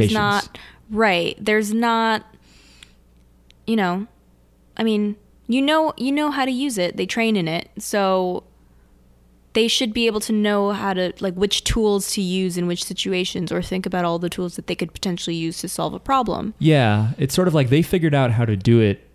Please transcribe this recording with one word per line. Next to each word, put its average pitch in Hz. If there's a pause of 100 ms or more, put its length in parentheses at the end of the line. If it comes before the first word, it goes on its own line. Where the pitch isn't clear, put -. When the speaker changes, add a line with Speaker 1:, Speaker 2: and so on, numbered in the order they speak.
(140)
Speaker 1:
applications. -
Speaker 2:
not, 208 (320)
right, 202
there's 214
not, 226 (1400)
you 226
know, 190 (680)
I 220
mean, 208 (300)
you 254
know, 311
you 254
know 294
how 277
to 269
use 254
it. 180
They 185
train 226
in 175
it. 165 (100)
So 190 (1080)
they 226
should 220
be 233
able 214
to 220
know 208
how 196
to, 180
like, 190
which 196
tools 208
to -
use 185
in 175
which 175
situations, 180
or 175
think 185
about 180
all 170
the 175
tools 180
that -
they 180
could 170
potentially 175
use 165
to 196
solve 165
a 185
problem. 226
Speaker 1:
Yeah, 117
it's -
sort 180
of 160
like 139
they 143
figured 165
out 131
how 120
to 107
do 113
it 104